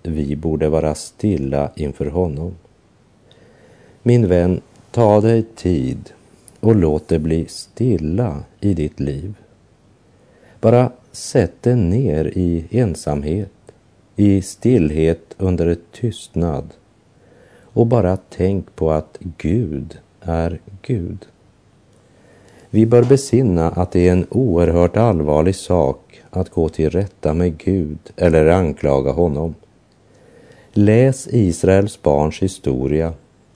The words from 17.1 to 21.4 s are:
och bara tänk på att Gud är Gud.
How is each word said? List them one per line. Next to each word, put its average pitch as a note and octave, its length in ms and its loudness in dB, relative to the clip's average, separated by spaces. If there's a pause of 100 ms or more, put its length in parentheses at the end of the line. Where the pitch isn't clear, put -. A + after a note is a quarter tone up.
och A#2 260 0
bara F#2+ 320 2 (120)
tänk F#2 460 -4
på D#2+ 140 -2
att D#2 280 -4 (200)
Gud D#2 600 -4 (220)
är E2 400 -4 (220)
Gud. F#2 440 -6 (1400)